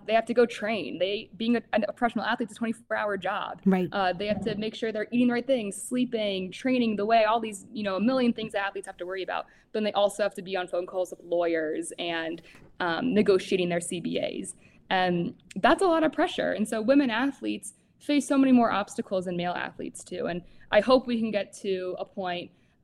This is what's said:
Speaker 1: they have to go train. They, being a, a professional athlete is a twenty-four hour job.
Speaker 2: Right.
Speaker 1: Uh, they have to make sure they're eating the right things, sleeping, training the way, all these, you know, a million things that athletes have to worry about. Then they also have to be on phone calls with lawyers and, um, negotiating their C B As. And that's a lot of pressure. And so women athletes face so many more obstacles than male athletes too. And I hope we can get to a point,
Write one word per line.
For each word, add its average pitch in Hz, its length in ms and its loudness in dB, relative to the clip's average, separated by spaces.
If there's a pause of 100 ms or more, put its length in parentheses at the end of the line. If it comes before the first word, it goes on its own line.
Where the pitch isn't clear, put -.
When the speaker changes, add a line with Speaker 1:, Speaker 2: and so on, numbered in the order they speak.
Speaker 1:
they 220 80 0
have 226 120 4
to 240 80 -2
go 233 120 6
train. 202 520 -4
They, 202 380 -2
being 226 200 0
a, 220 60 -2 (100)
a 214 200 0
professional 233 320 -2
athlete 226 260 -2
is 220 60 -18
a - 20 -20
twenty-four 226 380 -4
hour 214 200 -2
job. 190 480 -6
Speaker 2:
Right. 185 260 4
Speaker 1:
Uh, 190 220 0
they 185 140 -4
have 208 180 -2
to 220 100 -2
make 214 200 -6
sure 220 180 -4
they're 214 180 -4
eating 247 160 4
the 240 60 4
right 240 140 -2
things, 220 360 0
sleeping, 214 680 -2
training 240 440 0
the 202 80 -2
way, 226 200 6
all 220 160 2
these, 214 320 -10
you 214 100 -6
know, 196 140 -2
a 185 40 -2
million 247 320 4
things 220 200 -6
that 202 140 -2
athletes 202 200 -8
have 190 120 -14
to 180 80 -8
worry 190 160 -6
about. 175 240 -4 (260)
Then 214 100 -2
they 208 100 0
also 202 300 2
have 202 120 0
to 202 80 -10
be 190 140 -6
on 180 120 -4
phone 180 180 -4
calls 185 240 -4
with - 140 -16
lawyers 165 760 -2
and, 170 440 -6 (380)
um, 170 320 0
negotiating 190 580 2
their 175 100 -2
C 175 200 -6
B 170 200 -4
As. - 340 -8 (340)
And 180 460 0 (220)
that's 277 260 4
a 392 40 4
lot 320 180 4
of 311 80 2
pressure. - 400 0
And 202 160 -2
so 226 120 -4
women 262 300 4
athletes 220 640 -4 (240)
face 294 300 0
so 277 100 2
many 269 140 6
more 240 180 6
obstacles 196 540 -4
than 180 120 -4
male 175 160 -2
athletes - 520 -8
too. 180 220 -6
And 175 160 -4 (280)
I 214 100 6
hope 254 260 4
we 240 120 0
can 220 140 -2
get 196 200 -2 (100)
to 185 360 -4
a 196 60 -6
point, 180 480 -8 (320)